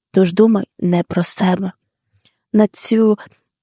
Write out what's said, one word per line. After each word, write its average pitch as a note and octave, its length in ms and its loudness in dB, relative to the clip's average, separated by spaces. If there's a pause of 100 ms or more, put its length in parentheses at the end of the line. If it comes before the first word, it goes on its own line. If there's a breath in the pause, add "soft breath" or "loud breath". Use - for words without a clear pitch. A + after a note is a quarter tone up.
(120)
тож F#3 220 2
думай G#3+ 320 2 (140)
не F3 240 -2
про - 200 -4
себе». F#3 480 -4 (840)
На G#3+ 140 4
цю A3 520 0 (420 loud breath)